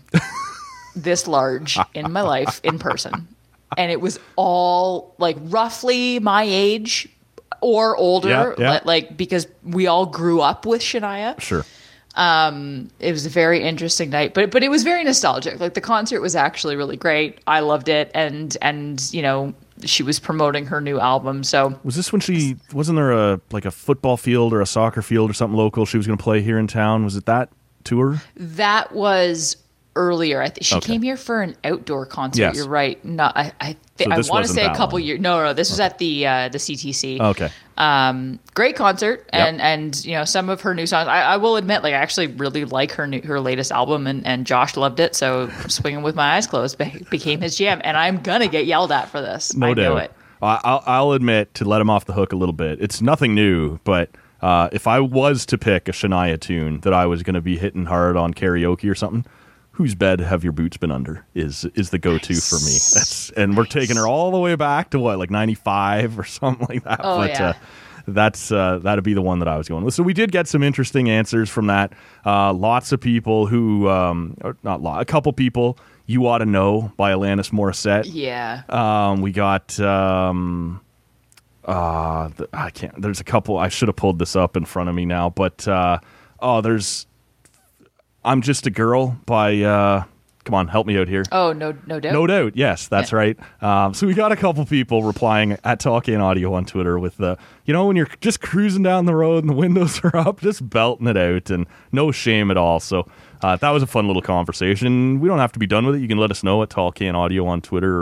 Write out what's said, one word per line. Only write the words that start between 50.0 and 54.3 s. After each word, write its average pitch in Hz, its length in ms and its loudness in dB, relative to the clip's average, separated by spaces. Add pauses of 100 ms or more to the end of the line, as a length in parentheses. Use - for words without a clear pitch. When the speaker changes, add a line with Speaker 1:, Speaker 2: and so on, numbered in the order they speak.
Speaker 1:
it. - 80 -10 (320)
Speaker 2:
I, 107 200 2
I'll, 131 220 2
I'll 135 280 2
admit, 117 420 2
to 110 100 -4
let 107 160 4
him 107 80 4
off 104 160 0
the 95 80 -8
hook 98 200 0
a - 20 -2
little 90 180 0
bit, 78 260 -4
it's 101 220 -4
nothing 131 320 2
new, 85 500 2
but, 87 280 2 (320)